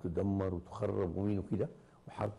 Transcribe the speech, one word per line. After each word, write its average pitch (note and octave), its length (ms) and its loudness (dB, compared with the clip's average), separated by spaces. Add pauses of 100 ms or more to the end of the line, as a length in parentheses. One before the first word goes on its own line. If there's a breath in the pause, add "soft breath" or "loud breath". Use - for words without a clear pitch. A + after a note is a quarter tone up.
تدمر F#2+ 500 2
وتخرب G2 640 0
ومين G2+ 220 2
وكده، F#2+ 300 0 (400 loud breath)
وحرب G#2+ 300 -2